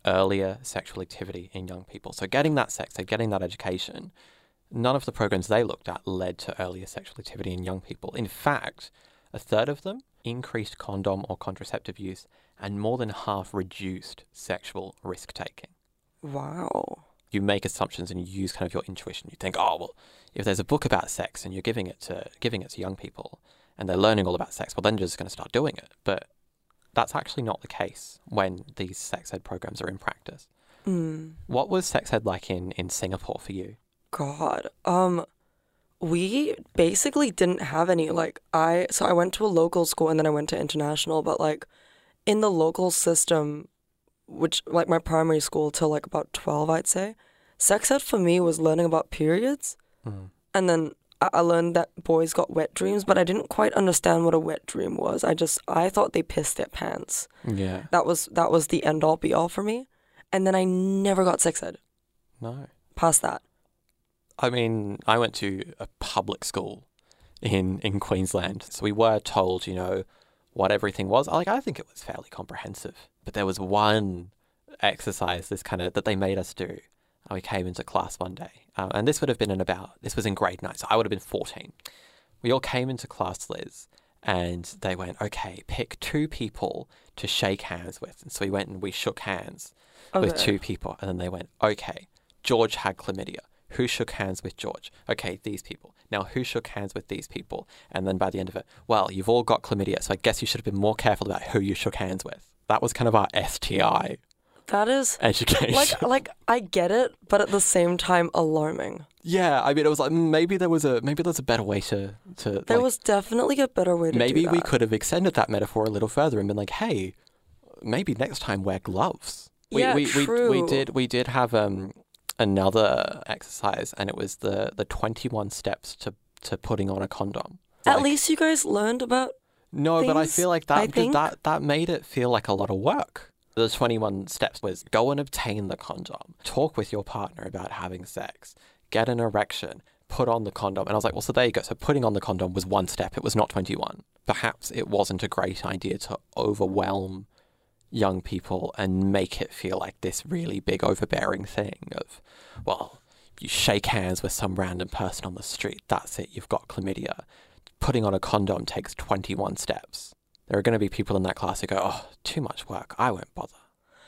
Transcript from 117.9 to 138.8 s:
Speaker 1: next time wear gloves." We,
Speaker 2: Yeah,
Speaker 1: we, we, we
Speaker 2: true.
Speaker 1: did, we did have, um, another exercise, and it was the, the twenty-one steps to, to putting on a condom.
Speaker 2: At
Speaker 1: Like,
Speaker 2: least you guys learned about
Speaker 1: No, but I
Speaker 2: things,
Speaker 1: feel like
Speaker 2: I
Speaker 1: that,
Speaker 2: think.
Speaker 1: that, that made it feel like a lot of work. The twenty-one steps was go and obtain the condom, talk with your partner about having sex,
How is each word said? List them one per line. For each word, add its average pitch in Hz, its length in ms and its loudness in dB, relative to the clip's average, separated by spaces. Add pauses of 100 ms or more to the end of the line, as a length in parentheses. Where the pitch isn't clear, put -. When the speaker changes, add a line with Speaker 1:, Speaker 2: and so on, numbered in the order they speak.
Speaker 1:
next 127 260 -2
time 98 220 -2
wear 95 160 0
gloves." - 720 -4 (200)
We, 220 120 4
Speaker 2:
Yeah, 262 120 4
Speaker 1:
we, 285 120 4
we, - 140 0
we 143 40 4
Speaker 2:
true. 220 440 4
Speaker 1:
did, 202 220 2
we 131 160 2
did 123 220 0
have, 120 260 2
um, 98 380 0 (460)
another 98 880 4
exercise, - 720 -4
and 101 120 -2
it - 80 -6
was - 200 -6
the, 98 400 -2
the 101 80 -2
twenty-one 110 640 -4
steps - 460 -6
to, - 180 -8 (280)
to - 160 -4
putting 101 320 -2
on 98 120 -2
a 98 60 -4
condom. - 500 -6 (280)
Speaker 2:
At 277 100 8
Speaker 1:
Like, 277 80 4
Speaker 2:
least 285 240 2
you 311 80 2
guys 311 280 4
learned 220 380 0
about 247 280 0 (420)
Speaker 1:
No, 160 320 4
but 160 120 4
I 160 60 6
Speaker 2:
things, 156 140 0
Speaker 1:
feel 175 120 4
like 170 220 2
Speaker 2:
I 190 160 6
Speaker 1:
that, - 80 -6
Speaker 2:
think. 226 180 4
Speaker 1:
that, 156 320 2
that 156 180 0
made 147 260 2
it 165 160 -2
feel 123 260 0
like 110 180 2
a 107 60 2
lot 98 160 0
of 95 60 0
work. - 540 -2 (240)
The 113 140 4
twenty-one 107 580 0
steps - 360 -4
was 92 280 -6
go 117 200 4
and 143 100 0
obtain 107 480 -4
the - 80 -4
condom, - 680 -12
talk - 340 0
with - 140 -2
your 104 140 -4
partner - 400 -8
about 90 280 -8
having 92 340 -8
sex, - 480 -12 (360)